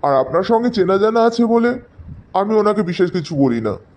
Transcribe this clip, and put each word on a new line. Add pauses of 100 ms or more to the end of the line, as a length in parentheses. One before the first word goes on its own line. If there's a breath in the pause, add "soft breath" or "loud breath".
আর
আপনার
সঙ্গে
চেনা
জানা
আছে
বলে (640)
আমি
ওনাকে
বিশেষ
কিছু
বলি
না। (240)